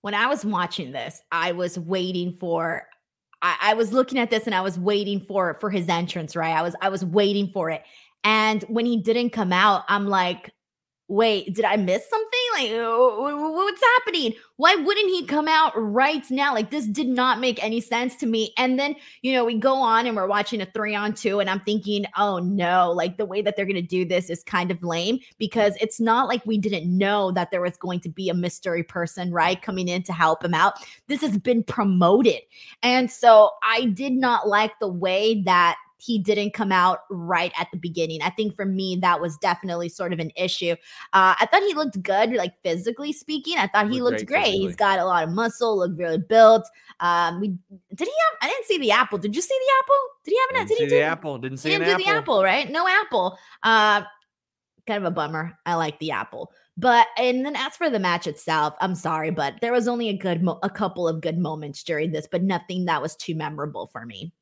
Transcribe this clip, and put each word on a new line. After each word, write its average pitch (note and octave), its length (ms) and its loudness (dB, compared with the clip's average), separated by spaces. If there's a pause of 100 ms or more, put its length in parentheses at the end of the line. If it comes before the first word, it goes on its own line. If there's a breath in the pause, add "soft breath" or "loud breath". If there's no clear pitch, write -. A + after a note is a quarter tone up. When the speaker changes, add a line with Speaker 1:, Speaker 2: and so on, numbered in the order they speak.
Speaker 1:
When G3+ 140 -8
I G#3+ 120 2
was C#4 180 -2
watching F3 480 -4
this, C3+ 280 -10 (100)
I E3+ 220 -2
was F3+ 260 -4
waiting F3+ 540 -4
for, E3 540 -4 (560)
I, F3 180 -2
I G#3 140 4
was A3 180 -2
looking B3+ 260 2
at A#3 120 0
this A3 160 0
and A3 80 -2
I F#3 80 2
was F#3 160 -4
waiting G3+ 420 -2
for, F#3+ 400 -2
for G#3+ 80 -4
his F#3 200 -2
entrance, E3+ 480 -4
right? E3 180 -2
I D#3+ 80 2
was, E3+ 180 -4
I G3 80 0
was F#3+ 160 -4
waiting G3+ 480 2
for E3+ 180 -4
it. D#3 120 -8 (400 soft breath)
And G#3+ 400 2
when A3+ 240 -2
he A#3+ 100 0
didn't A3+ 340 0
come G3+ 220 -2
out, F#3+ 360 4
I'm G3+ 180 0
like, F#3 440 -2 (580)
"Wait, G3+ 460 0
did A3 120 0
I G3 100 2
miss G3 320 0
something? A4+ 320 -2 (140)
Like, C4 160 -2
wh-, A#3 480 2
wh-, C#4+ 180 -4
wh-, D4+ 160 -4
what's F#4 300 -2 (160)
happening? E4+ 340 -2 (240 loud breath)
Why E4 200 6
wouldn't G4 340 0
he F4+ 160 -2
come D4+ 200 -2
out D#4 300 2
right B3+ 540 0
now? C#4 240 0
Like, A3 160 -2
this C#4+ 160 -4
did G#3+ 200 -2
not B3+ 320 0
make A#3+ 240 -2
any A3 200 -4
sense B3 340 -4
to C4+ 100 -6
me." A3+ 300 -2
And B3+ 220 2
then, C#4+ 180 -2 (240 loud breath)
you C4 140 0
know, B3 100 2
we A3+ 140 0
go C4+ 160 2
on A#3 320 2
and A3+ 100 -2
we're F#3+ 100 -2
watching G#3 360 -2
a F#3 100 -6
three G#3+ 220 -4
on G#3 180 -2
two G3+ 280 -2
and F#3+ 100 0
I'm F#3+ 100 -2
thinking, G#3 460 -2 (100)
"Oh G3 220 0
no, F3+ 580 2
like, F3+ 220 2
the G#3+ 80 -2
way G3 160 -4
that G3+ 140 0
they're G3 100 -2
gonna F#3+ 160 -2
do F3+ 240 -2
this F3+ 240 -2
is E3+ 120 -6
kind F3+ 280 -2
of F3 120 -4
lame," F3 360 -2 (180 loud breath)
because G#3 460 0
it's G#3+ 180 -4
not A3+ 260 2
like G3+ 200 -4
we A3 100 0
didn't G3 300 -2
know G3 460 2
that F3+ 180 -2
there F3+ 100 -2
was F3+ 160 -4
going F3+ 240 -6
to - 80 -12
be F3+ 220 -6
a E3 40 -2
mystery F3 480 -2
person, F3 500 -6
right, F3 280 2
coming F#3 280 -4
in F3+ 160 -2
to F3+ 100 -6
help D#3+ 280 2
him F3 120 0
out. E3+ 180 4 (360 loud breath)
This C#4 120 -2
has B3 160 0
been A#3 260 2
promoted. F#3+ 760 4 (420 loud breath)
And B3 280 2
so A3 400 10 (120)
I A3+ 220 0
did B3 300 -2
not A#3+ 340 2
like G#3+ 320 2
the G#3 80 -2
way F#3+ 540 0
that F3 340 4 (200)
he A#3 220 -4
didn't G#3 340 0
come G#3 180 -2
out F#3 280 4 (100)
right F3 480 -2
at E3+ 140 -6
the F#3+ 80 -10
beginning. D#3+ 420 -6
I D#3 80 -2
think G#3+ 280 -4
for G3 100 -6
me, F#3+ 300 -2
that F3 260 2
was D#3+ 160 -6
definitely F3 500 -4
sort F3+ 240 -6
of E3 60 -6
an D#3+ 180 -6
issue. F3+ 360 -4 (420 loud breath)
Uh, F#3+ 240 6
I - 120 2
thought G4 120 4
he G4+ 100 -2
looked C#4+ 300 -4
good, G#3+ 320 0
like, F#3 180 -2 (100)
physically A3 480 -6
speaking. D#4 460 -6
I - 120 0
thought G#3 220 2
he B3+ 120 -2
Speaker 2:
Looked A#3+ 160 0
Speaker 1:
looked G3+ 80 -6
Speaker 2:
great D4+ 160 0
Speaker 1:
great. A#3 100 0
He's F#3+ 120 0
Speaker 2:
physically. F#3 200 -2
Speaker 1:
got G3 140 2
a F3 80 0
lot F3 180 2
of D#3+ 60 -4
muscle, A3+ 480 -2
looked F3 200 -2
really E3 200 -2
built. A3 500 8 (320 loud breath)
Um, F3 400 0
we, G#3 80 -2 (460)
did F4 120 -4
he B4 60 -8
have, D#5+ 300 0
I - 60 -2
didn't B4+ 180 -6
see G4 100 0
the C4+ 140 0
apple. G#3+ 260 2
Did G#3 180 -4
you D4 60 -2
see C5 180 -2
the C5 140 0 (100)
apple? C5+ 260 2 (160)
Did D4+ 80 -6
he A4+ 60 2
have B4+ 120 2
an, B4+ 60 -8
Speaker 2:
Didn't - 120 -2
Speaker 1:
did A4 60 2
he A#4 40 -4 (120)
Speaker 2:
see C#3+ 60 6
the C#3+ 40 6
Speaker 1:
do D3+ 60 2
Speaker 2:
apple. D#3 320 -6
Didn't C3 200 -8
see D4+ 120 -6
Speaker 1:
he G4 60 2
Speaker 2:
an G4+ 40 0
Speaker 1:
didn't F4+ 180 2
do F#4+ 60 -2
the G4 60 0
Speaker 2:
apple. A4 100 0
Speaker 1:
apple, A3+ 240 2
right? C4+ 260 0
No E4 160 -2
apple. C4 520 0 (240 loud breath)
Uh, G#3+ 400 4 (840)
kind G#3+ 120 -4
of G3 60 -6
a F3 100 -2
bummer. D#3+ 500 -6
I E3+ 120 -2
like D#3 240 -4
the D#3 100 -6
apple. - 420 -8 (240 soft breath)
But, A#3 300 6 (100)
and B3+ 300 0
then D4 100 -6
as C4 200 -6
for E4+ 120 0
the A#3 120 0
match F3 260 0
itself, D3+ 540 -2
I'm F#3 160 -2
sorry, D#3+ 340 -4
but D3 320 -4
there A#3 100 -2
was A#3+ 160 2
only A#3 220 -4
a G3+ 80 -4
good F3 240 -2
mo-, F3 200 -2
a G3 60 -2
couple G3 400 -4
of D#3+ 140 -4
good E3 160 -4
moments D3+ 440 -6
during D#3+ 300 -4
this, D3+ 180 -8
but F3 120 -2
nothing F#3 440 -2
that D#3 140 0
was D#3 160 -8
too - 180 -8
memorable D3 520 -8
for - 180 -16
me. A#2+ 380 -16